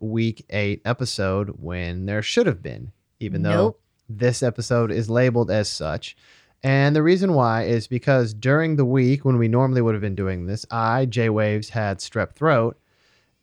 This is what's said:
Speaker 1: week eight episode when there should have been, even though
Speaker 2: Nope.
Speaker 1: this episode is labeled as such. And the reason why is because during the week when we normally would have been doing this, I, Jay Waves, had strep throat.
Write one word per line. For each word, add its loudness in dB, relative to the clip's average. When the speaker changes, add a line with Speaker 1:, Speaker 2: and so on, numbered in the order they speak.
Speaker 1:
week -2
eight -2
episode -2
when -6
there -4
should 0
have -2
been, -12
even -4
though 0
Speaker 2:
Nope. 2
Speaker 1:
this 0
episode 0
is -2
labeled 2
as 0
such. -8
And 2
the 4
reason 4
why 2
is 0
because 0
during 0
the 2
week 2
when 4
we 4
normally 2
would 2
have -2
been -4
doing -4
this, -6
I, 0
Jay 0
Waves, 0
had -4
strep -4
throat. 0